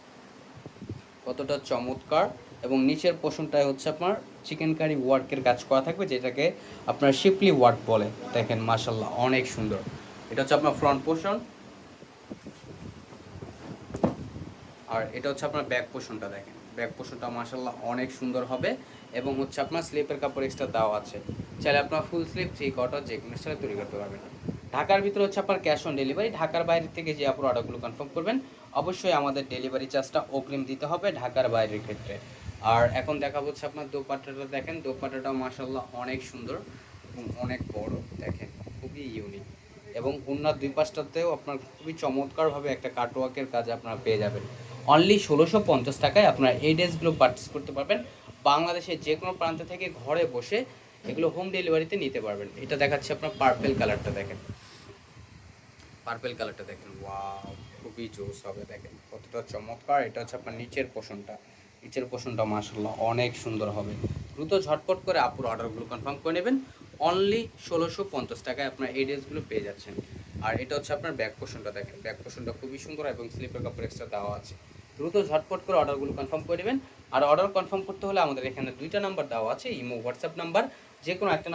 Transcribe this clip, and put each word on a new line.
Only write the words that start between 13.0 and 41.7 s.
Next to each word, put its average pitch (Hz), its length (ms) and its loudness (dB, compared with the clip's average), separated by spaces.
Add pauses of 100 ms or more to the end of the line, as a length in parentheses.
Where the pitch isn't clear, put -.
আর 113 100 0 (140)
এটা 127 140 -2
হচ্ছে 139 180 -4
আপনার 143 220 -2
ব্যাক 123 220 0
পোর্শনটা। 110 420 -8
দেখেন - 200 -14 (220)
ব্যাক 117 200 -4
পোর্শনটা 123 300 -8 (100)
মাশাআল্লাহ 123 360 -4 (180)
অনেক 127 180 0 (100)
সুন্দর 127 320 0
হবে। 135 180 0 (500)
এবং 131 120 -2 (100)
হচ্ছে - 240 -4
আপনার 165 220 -2
স্লিপের 147 340 0
কাপড় 135 260 0
এক্সট্রা 123 200 -4 (100)
দেওয়া 110 240 4
আছে, - 160 -12 (440)
চাইলে 143 240 6
আপনার 156 220 0
ফুল 170 240 -2
স্লিপ, 180 260 -4
থ্রি 147 180 -2
কোয়ার্টার 131 340 0
যে 113 120 -4
কোনো 120 180 -12
স্টাইলে 156 240 -6
তৈরি 110 160 -4
করতে 104 220 -6
পারবেন। 101 200 -8 (540)
ঢাকার 170 300 6
ভিতরে 202 200 4
হচ্ছে 196 180 0
আপনার 190 220 4
cash 151 220 4
on 151 140 -2
delivery, 156 280 2 (100)
ঢাকার 165 300 2
বাইরে 165 180 4 (100)
থেকে 165 220 -4
যে 143 120 0
আপনার 139 180 0
অর্ডারগুলো 120 360 0
কনফার্ম 139 300 -8
করবেন, 190 220 0 (440)
অবশ্যই 180 400 2
আমাদের 139 220 0 (100)
ডেলিভারি 131 400 -2
চার্জটা 139 260 2 (180)
অগ্রিম 139 240 -2 (100)
দিতে 135 200 -4
হবে 175 160 0 (140)
ঢাকার 123 320 2
বাইরের 104 320 2
ক্ষেত্রে। 104 300 -8 (580)
আর 117 100 8 (160)
এখন 156 240 0
দেখাবো 143 260 -2
হচ্ছে 143 200 -8
আপনার 147 240 -8
দোপাট্টাটা। 139 520 -6 (100)
দেখেন 147 200 -4 (100)
দোপাট্টাটাও 135 580 -4
মাশাআল্লাহ 127 400 -6 (180)
অনেক 131 180 -4 (120)
সুন্দর 123 260 -8 (540)
এবং 120 120 -12 (200)
অনেক 123 160 -2 (180)
বড়, 104 160 -4 (300)
দেখেন - 260 -6 (280)
খুবই 139 280 -12 (120)
ইউনিক। 98 280 -10 (540)
এবং 127 120 0 (180)
ওড়নার 147 320 0
দুই 139 160 -2
পাশটাতেও 156 500 0 (100)
আপনার 139 200 -6 (180)